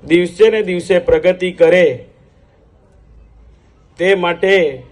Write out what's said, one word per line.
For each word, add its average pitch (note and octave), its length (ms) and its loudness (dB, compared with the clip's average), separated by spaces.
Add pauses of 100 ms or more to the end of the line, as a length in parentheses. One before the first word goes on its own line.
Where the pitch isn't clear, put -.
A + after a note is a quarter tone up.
દિવસે F3 420 2
ને G#3+ 120 -2
દિવસે F3+ 380 -2
પ્રગતિ F3+ 520 -2
કરે F3+ 540 2 (1900)
તે F#3 180 2
માટે E3+ 760 -2